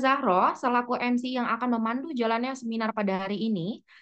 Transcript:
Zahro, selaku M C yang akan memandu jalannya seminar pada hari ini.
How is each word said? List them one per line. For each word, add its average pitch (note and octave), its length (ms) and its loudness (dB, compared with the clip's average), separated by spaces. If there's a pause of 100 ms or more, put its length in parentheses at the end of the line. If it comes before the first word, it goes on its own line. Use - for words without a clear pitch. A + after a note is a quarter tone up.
Zahro, C4 580 4
selaku B3 400 0
M B3 160 0
C B3 240 -2
yang A#3 80 0
akan A#3 320 0
memandu B3 320 -2
jalannya A#3+ 480 0
seminar A3+ 320 -2
pada G3 320 0
hari G3 160 -4
ini. G#3 480 -2 (160)